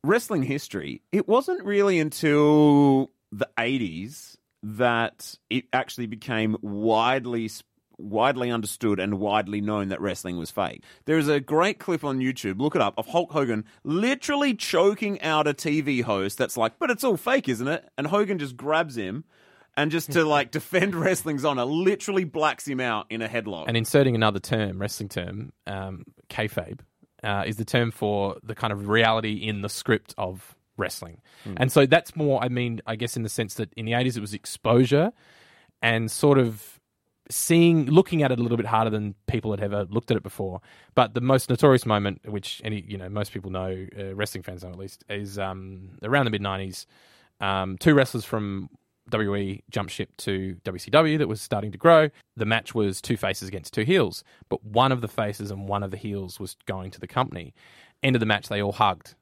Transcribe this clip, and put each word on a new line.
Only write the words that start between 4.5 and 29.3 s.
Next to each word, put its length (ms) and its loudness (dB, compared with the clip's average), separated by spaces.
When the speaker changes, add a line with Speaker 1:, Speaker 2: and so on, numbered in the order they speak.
Speaker 1:
that 720 -2
it 220 -2
actually 360 -4
became 540 -2
widely 840 0
s-, 180 -12
widely 500 0
understood 500 -2
and 200 -2
widely 420 0
known 280 -2
that 120 -6
wrestling 360 -6
was 120 -8
fake. 340 -4
There 140 2
is 100 0
a 100 2
great 400 0
clip 240 -4
on 160 -2
YouTube, 400 -4
look 160 0
it 60 2
up, 160 2
of 100 -6
Hulk 240 -2
Hogan 340 -2
literally 720 0
choking 680 0
out 260 2
a 60 0
T 280 -2
V 200 0
host 380 -2
that's 180 -2
like, 220 -2
"But 100 0
it's 140 -2
all 140 2
fake, 300 0
isn't 200 -2
it?" 200 -4
And 80 -2
Hogan 320 0
just 180 -8
grabs 400 0
him 280 -6
and 140 2
just 220 -4
to, 120 6
like, 280 4
<laughs> 80 -2
defend 360 0
wrestling's 480 0
honor, 220 0
literally 600 0
blacks 420 0
him 120 -4
out 300 -2
in 140 -6
a 40 -4
headlock. 400 -6
Speaker 2:
And 80 0
inserting 400 4
another 240 2
term, 400 -2
wrestling 300 -8
term, 420 -10
um, 380 -10
kayfabe, 520 -6
uh, 240 -2
is 100 -4
the 80 -4
term 240 0
for 540 -2
the 100 -12
kind 180 -4
of 160 -6
reality 460 2